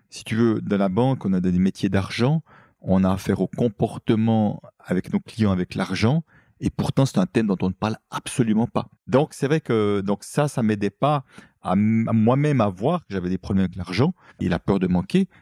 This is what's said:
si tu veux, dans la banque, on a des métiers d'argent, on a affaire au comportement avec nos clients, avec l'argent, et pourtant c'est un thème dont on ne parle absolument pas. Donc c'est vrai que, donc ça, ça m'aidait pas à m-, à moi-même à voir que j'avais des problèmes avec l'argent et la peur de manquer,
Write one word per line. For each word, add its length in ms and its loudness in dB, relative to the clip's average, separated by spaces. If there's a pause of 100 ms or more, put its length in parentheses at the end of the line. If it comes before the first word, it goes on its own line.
si 160 -18
tu 120 -4
veux, 260 2
dans 160 0
la 100 2
banque, 380 0
on 80 2
a 60 0
des 120 0
métiers 380 0
d'argent, 520 0 (380)
on 240 2
a 80 2
affaire 300 -2
au 40 0
comportement 1160 0 (160)
avec 340 -4
nos 80 -2
clients, 320 0
avec 220 -2
l'argent, 480 0 (380)
et 100 -2
pourtant 340 0
c'est 140 -2
un 80 2
thème 200 0
dont 140 0
on 80 0
ne 60 -4
parle 220 -4 (140)
absolument 560 -2
pas. 220 -6 (180)
Donc 260 2
c'est 140 -6
vrai 140 0
que, 400 0
donc 240 -4
ça, 240 -2
ça 140 -4
m'aidait 280 0
pas 340 -2 (380)
à 120 -2
m-, 340 2
à 60 -2
moi-même 480 4
à 60 2
voir 320 -2
que 140 -14
j'avais 140 -2
des 100 -2
problèmes 260 0
avec 120 -4
l'argent 380 -2 (260)
et 80 -2
la 100 0
peur 200 0
de 80 0
manquer, 420 0 (140)